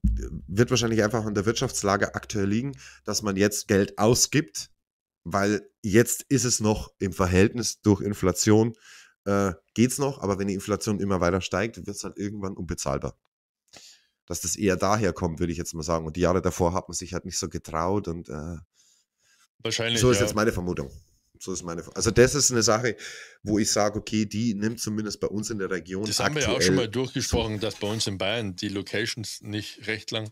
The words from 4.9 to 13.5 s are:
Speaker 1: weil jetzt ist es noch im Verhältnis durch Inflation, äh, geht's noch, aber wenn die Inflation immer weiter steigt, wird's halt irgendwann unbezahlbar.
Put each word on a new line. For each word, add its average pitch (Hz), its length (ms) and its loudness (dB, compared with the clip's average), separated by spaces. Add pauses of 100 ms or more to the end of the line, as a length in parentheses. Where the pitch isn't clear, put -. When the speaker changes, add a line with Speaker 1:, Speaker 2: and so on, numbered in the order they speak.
Speaker 1:
weil 98 380 0 (200)
jetzt 110 460 4
ist 127 160 2
es 123 160 0
noch 107 400 0
im 95 140 -2
Verhältnis 98 680 4
durch 101 200 6
Inflation, 104 720 4 (520)
äh, 98 280 2 (220)
geht's 127 220 4
noch, 139 240 -2
aber 98 180 0
wenn 98 100 -2
die 92 60 -2
Inflation 101 440 -2
immer 98 220 0
weiter 87 180 2
steigt, 95 480 -4
wird's 101 160 -10
halt 92 140 -12
irgendwann 101 400 -6
unbezahlbar. 71 580 -4 (1120)